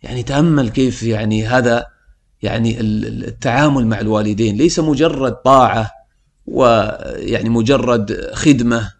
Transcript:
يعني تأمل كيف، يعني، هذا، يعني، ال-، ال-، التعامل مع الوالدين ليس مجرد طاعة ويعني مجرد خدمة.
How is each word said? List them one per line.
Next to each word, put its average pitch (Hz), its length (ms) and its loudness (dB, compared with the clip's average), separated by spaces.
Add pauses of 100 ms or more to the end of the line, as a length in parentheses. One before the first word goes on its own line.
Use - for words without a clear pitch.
يعني 120 200 -8
تأمل 139 460 2
كيف، 127 340 -2
يعني، 110 440 -2
هذا، 120 400 0 (560)
يعني، 113 380 -2
ال-، 107 260 -2
ال-، 113 180 -8
التعامل 135 640 0
مع 107 140 -2
الوالدين 107 560 -2
ليس 160 220 2
مجرد 147 540 0
طاعة 127 580 2 (560)
ويعني 110 1000 0
مجرد 117 840 0
خدمة. 117 640 2